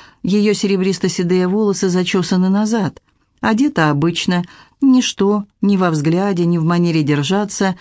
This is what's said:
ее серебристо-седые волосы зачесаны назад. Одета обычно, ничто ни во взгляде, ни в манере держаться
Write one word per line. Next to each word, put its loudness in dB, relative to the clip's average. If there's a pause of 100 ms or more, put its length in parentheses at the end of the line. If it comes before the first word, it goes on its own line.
(240)
ее 2
серебристо-седые 0
волосы 0
зачесаны 0
назад. -2 (400)
Одета 0
обычно, 0 (380)
ничто 2 (180)
ни 2
во 2
взгляде, 0
ни 2
в -2
манере 2
держаться -2